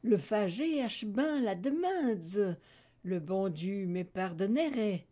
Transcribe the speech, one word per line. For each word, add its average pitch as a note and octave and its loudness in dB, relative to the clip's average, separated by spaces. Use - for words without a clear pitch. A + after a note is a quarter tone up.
Le A3 6
fagé G#3+ 0
achebin B3+ 0
la G3+ 0
demanze, G#3+ 0
le F3+ -2
bon F#3+ 0
Dieu F#3 -4
me F3+ -2
pardonnerait. G3 0